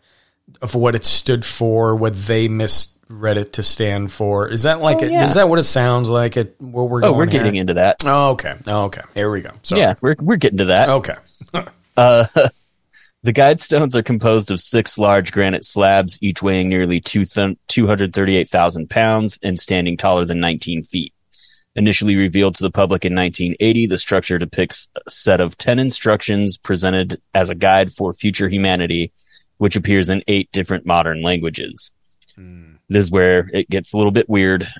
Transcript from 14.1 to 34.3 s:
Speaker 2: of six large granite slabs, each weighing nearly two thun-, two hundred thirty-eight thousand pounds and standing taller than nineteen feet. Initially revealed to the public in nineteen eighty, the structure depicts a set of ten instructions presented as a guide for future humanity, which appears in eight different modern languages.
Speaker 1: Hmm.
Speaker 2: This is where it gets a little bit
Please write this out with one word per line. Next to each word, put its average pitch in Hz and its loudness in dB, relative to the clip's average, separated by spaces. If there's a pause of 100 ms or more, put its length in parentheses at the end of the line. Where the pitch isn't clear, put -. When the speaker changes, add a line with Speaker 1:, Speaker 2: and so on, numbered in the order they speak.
Speaker 2:
of 95 -4
six - 0
large 101 2
granite 95 0
slabs, 98 2
each 98 -4
weighing 92 0
nearly 90 0
two 98 -2
thun-, 98 -2 (100)
two 117 0
hundred 101 0
thirty-eight 95 0
thousand 85 0
pounds 110 0
and 92 -4
standing 87 -2
taller 90 0
than 85 -4
nineteen 85 -4
feet. - -10 (640)
Initially 104 2
revealed 98 2
to - -8
the 95 0
public 92 0
in 90 -2
nineteen 90 -2
eighty, 113 2
the 92 -2
structure 92 -2
depicts - -4 (180)
a - -12
set 92 0
of 87 -4
ten 123 0
instructions 104 -2
presented 92 -2 (140)
as 92 0
a 90 -6
guide 95 2
for 92 -6
future 101 -2
humanity, 90 -2 (460)
which 104 0
appears 98 0
in 95 -2
eight 98 0
different 92 -4
modern 82 0
languages. 82 -6 (440)
Speaker 1:
Hmm. 87 -20 (120)
Speaker 2:
This 101 2
is 85 -6
where 90 4
it 98 -2
gets 95 -4
a 104 -2
little 104 2
bit 113 2